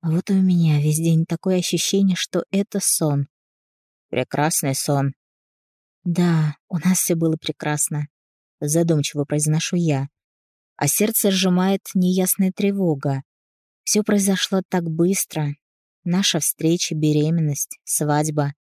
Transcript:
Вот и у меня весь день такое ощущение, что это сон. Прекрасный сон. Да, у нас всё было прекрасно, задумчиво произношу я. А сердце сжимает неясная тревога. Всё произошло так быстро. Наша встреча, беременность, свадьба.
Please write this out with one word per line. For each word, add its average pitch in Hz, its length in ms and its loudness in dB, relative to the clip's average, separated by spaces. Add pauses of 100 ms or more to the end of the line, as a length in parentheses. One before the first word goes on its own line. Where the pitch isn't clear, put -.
Вот 170 280 0
и 196 40 2
у 190 60 4
меня 170 400 4
весь 151 180 2
день 165 280 2
такое 185 320 -2
ощущение, 185 580 0
что - 340 -4
это 196 300 -2
сон. 143 460 0 (840)
Прекрасный 147 680 -2
сон. 139 400 -2 (920)
Да, 165 520 2 (120)
у 180 100 -4
нас 185 220 2
всё 175 160 0
было 160 200 0
прекрасно, 151 720 -4 (540)
задумчиво 151 640 0
произношу 151 520 -2
я. 143 320 0 (680)
А - 100 -4
сердце 208 460 0
сжимает 185 500 0 (120)
неясная 185 580 0
тревога. 160 720 -2 (600)
Всё 214 220 0
произошло 196 640 0
так 180 160 -2
быстро. 160 720 -2 (480)
Наша 175 340 0
встреча, 160 560 -2
беременность, 151 880 0
свадьба. 147 760 0